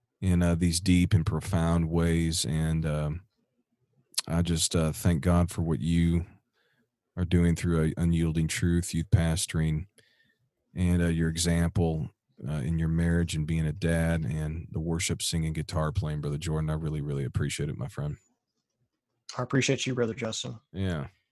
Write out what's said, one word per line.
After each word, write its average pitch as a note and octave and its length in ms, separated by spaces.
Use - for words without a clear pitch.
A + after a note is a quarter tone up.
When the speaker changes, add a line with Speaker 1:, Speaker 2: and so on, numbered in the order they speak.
Speaker 1:
in, F2+ 200
uh, E2+ 140
these E2+ 240
deep F2+ 340
and E2 120
profound E2 640
ways. E2 560
And, D#2+ 400
um, D2+ 360
I E2 140
just, E2 340
uh, D#2+ 180
thank E2+ 280
God F2 300
for F2 120
what D#2+ 180
you E2+ 440
are F2+ 80
doing E2+ 300
through, E2 260
uh, D#2 160
Unyielding E2 500
Truth, E2+ 460
youth E2 160
pastoring, D#2+ 800
and, F2 260
uh, E2+ 60
your E2 220
example, E2 800
uh, D2+ 80
in D2+ 220
your D#2+ 120
marriage E2+ 460
and D#2 120
being D#2+ 180
a D2+ 60
dad E2 540
and D#2 460
the - 80
worship, E2 420
singing, D#2+ 320
guitar D#2 400
playing, D2+ 260
Brother D2 180
Jordan. D#2 320
I D#2 40
really, D#2 280
really C#2+ 220
appreciate C#2+ 460
it, C#2 80
my C2 100
friend. C#2+ 300
Speaker 2:
I B2+ 60
appreciate C3 440
you, C3 80
Brother A#2 180
Justin. A2+ 460
Speaker 1:
Yeah. F2 340